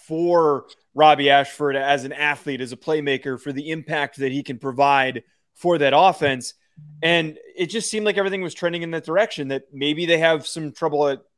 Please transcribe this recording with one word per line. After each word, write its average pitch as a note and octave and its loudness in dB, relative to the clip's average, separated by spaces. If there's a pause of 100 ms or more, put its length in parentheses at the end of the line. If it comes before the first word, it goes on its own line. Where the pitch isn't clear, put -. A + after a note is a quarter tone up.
for D#3+ 2 (280)
Robbie C#3+ 6
Ashford C#3 2
as C#3 0
an C3+ -10
athlete, C#3+ -4
as B2+ -8
a - -12
playmaker, C#3 -4
for C#3+ -10
the D3 -10
impact D3+ -6
that C3+ -4
he C#3+ -6
can B2+ -10
provide C3+ 0 (320)
for F3 0
that C#3 4
offense. D3+ 2 (460)
And D#3+ 0 (160)
it F3 -4
just G#3 -6
seemed G#3+ -4
like G3+ 0
everything F#3+ -2
was E3+ -8
trending E3+ -4
in E3+ -8
that D#3+ -8
direction, E3 -2
that C3+ -8
maybe D3+ -4
they E3 2
have D#3+ 0
some D#3 -10
trouble D3 -2
at C#3 -4 (180)